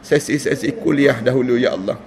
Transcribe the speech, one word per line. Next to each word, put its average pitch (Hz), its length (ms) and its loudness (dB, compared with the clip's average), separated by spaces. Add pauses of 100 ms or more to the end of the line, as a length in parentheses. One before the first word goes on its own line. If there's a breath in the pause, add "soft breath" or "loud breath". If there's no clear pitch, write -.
sesi-sesi 139 720 -2
kuliah 139 480 0
dahulu, 123 320 2
ya 120 240 2
Allah. 101 300 -6